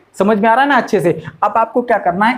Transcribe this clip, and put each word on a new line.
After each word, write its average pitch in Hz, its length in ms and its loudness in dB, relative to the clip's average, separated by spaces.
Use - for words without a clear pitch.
समझ 202 220 2
में 220 100 2
आ 226 40 4
रहा 254 100 2
है 285 60 0
ना 285 60 2
अच्छे 220 240 0
से? 165 220 -2
अब 208 140 0
आपको 226 240 -2
क्या 240 180 0
करना 190 260 -2
है, 247 120 0